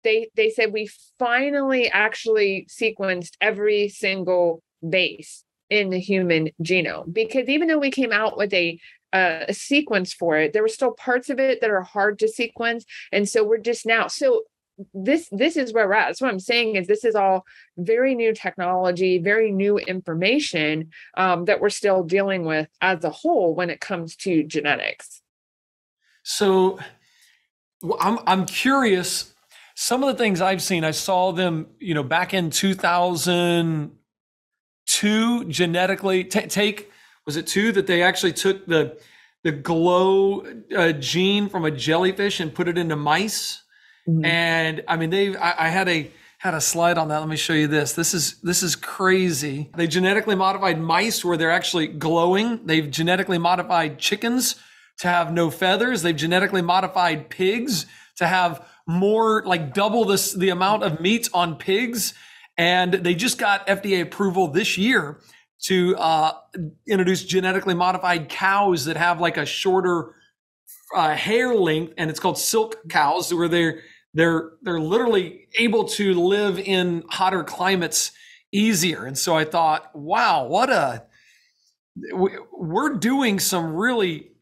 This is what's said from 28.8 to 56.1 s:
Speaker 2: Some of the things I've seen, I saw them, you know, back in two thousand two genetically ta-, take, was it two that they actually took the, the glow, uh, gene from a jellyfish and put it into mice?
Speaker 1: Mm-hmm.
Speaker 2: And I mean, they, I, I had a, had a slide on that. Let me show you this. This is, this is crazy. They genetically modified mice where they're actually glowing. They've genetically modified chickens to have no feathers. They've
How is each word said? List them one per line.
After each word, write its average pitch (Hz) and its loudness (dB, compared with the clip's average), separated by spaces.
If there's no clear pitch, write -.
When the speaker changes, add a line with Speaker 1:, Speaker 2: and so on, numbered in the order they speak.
Speaker 2:
Some 254 -2
of 262 0
the 240 -2
things 190 2
I've 190 0
seen, 170 -2
I 156 0
saw 185 0
them, 165 -2
you 175 -4
know, 147 0
back 165 0
in 175 0
two 190 0
thousand 175 0
two 226 0
genetically 185 0
ta-, 202 -2
take, 208 -4
was 151 -6
it 156 -6
two 214 0
that 196 0
they 175 2
actually 180 2
took 196 -2
the, 156 0
the 165 0
glow, 180 2
uh, 170 4
gene 185 0
from 170 -4
a 156 0
jellyfish 185 0
and 156 -6
put 175 -2
it 175 -2
into 165 -2
mice? 156 -2
Speaker 1:
Mm-hmm. 160 0
Speaker 2:
And 165 0
I 170 0
mean, 165 -2
they, 190 0
I, 170 0
I 165 0
had 185 0
a, 156 -2
had 180 -4
a 151 -4
slide 170 2
on 156 -2
that. 151 -2
Let 156 -4
me 156 -4
show 160 -2
you 151 4
this. 147 0
This 170 -2
is, 160 -4
this 175 0
is 170 -2
crazy. 156 0
They 170 0
genetically 190 2
modified 190 0
mice 175 0
where 175 2
they're 160 0
actually 175 0
glowing. 175 0
They've 160 0
genetically 175 0
modified 170 0
chickens 233 -2
to 180 -2
have 170 2
no 170 2
feathers. 196 0
They've 170 0